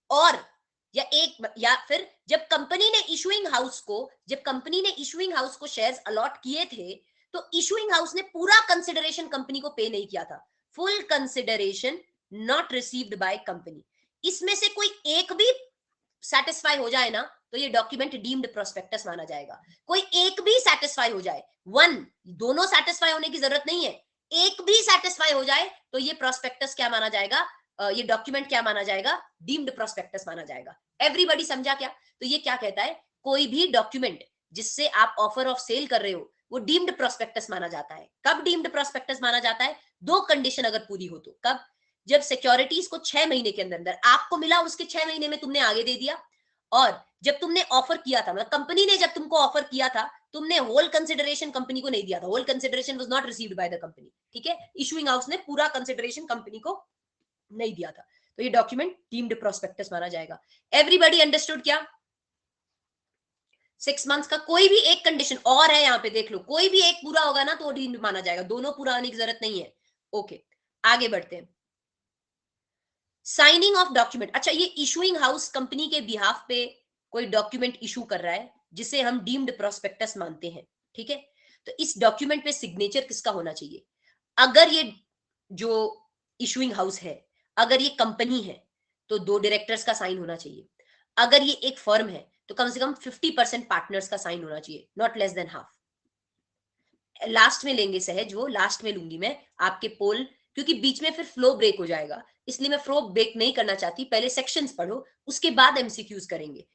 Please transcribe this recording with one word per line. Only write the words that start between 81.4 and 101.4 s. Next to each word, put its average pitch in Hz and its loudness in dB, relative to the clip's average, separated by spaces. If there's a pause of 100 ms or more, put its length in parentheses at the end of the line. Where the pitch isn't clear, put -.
तो - -12
इस 311 -4
document 277 2
पे 294 -2
signature 202 -4
किसका - -6
होना 170 -6
चाहिए? 156 -16 (520)
अगर 262 10
ये 311 0 (580)
जो 220 -2 (420)
issuing 247 -2
house 190 -2
है, 160 -12 (300)
अगर 240 4
ये 277 -2
company 233 0
है, 185 -14 (420)
तो 214 0
दो 196 0
directors 208 0
का 226 0
sign 185 -4
होना 170 -8
चाहिए। - -16 (500)
अगर 240 8
ये 277 0
एक 262 -6
firm 214 2
है, - -16 (180)
तो 202 -16
कम 240 0
से 247 -8
कम 269 -2
fifty 262 -6
percent 240 0
partners 190 -4
का 202 -6
sign 170 -8
होना 156 -12
चाहिए, 156 -18 (120)
not 226 0
less 196 -2
than 175 -6
half। 156 -16 (1600)
Last 226 6
में 277 -2
लेंगे 196 0
सहज, 190 -6
वो 233 -6
last 208 -2
में 208 -4
लूंगी 165 -10
मैं 220 -6 (160)
आपके 185 -2
poll, 214 -2 (280)
क्योंकि 285 0
बीच 262 -2
में 311 -2
फिर 320 -8
flow 254 2